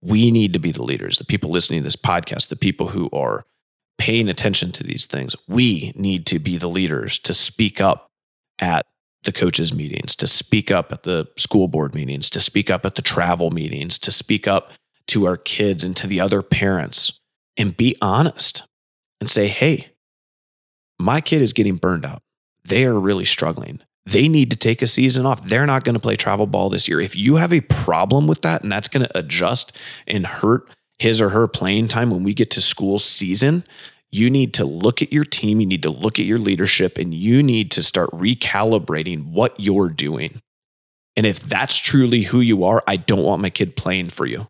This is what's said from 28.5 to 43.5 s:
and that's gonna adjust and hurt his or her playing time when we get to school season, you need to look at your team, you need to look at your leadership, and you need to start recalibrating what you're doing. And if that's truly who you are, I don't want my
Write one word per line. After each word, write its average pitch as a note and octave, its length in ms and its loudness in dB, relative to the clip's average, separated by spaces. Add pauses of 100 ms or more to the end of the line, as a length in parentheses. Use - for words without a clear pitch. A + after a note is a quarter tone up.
and G#2 100 -4
that's G#2 160 -4
gonna C3 260 0
adjust F2 600 -2 (300)
and G2 200 -2
hurt - 440 0 (280)
his A2+ 220 2
or G#2 100 4
her A2 160 4
playing G#2 420 0
time A#2+ 220 0
when F2+ 120 -2
we G2 100 0
get G#2+ 200 0
to F#2 100 -2
school G2 360 0
season, A#2+ 680 0 (460)
you A2+ 200 2
need C3 240 0
to F#2+ 100 -2
look F2 380 0
at C#3+ 100 -4
your D3+ 120 2
team, G#2+ 360 0
you G#2 60 2
need F#2 160 -2
to D#2+ 80 -2
look D#2+ 280 -2
at - 60 0
your G#2 140 0
leadership, F#2+ 580 0
and E2+ 160 -4
you A2 300 4
need A2+ 300 2
to - 100 -2
start - 300 0
recalibrating F2+ 1120 -2
what F2+ 340 0
you're G2 300 2
doing. D2+ 500 -6 (760)
And A2 120 2
if G2 140 0
that's - 360 -2
truly B2 460 4
who B2 180 2
you A2 240 4
are, G#2+ 220 4
I G2+ 100 0
don't F#2+ 280 0
want F2+ 180 0
my F#2+ 80 0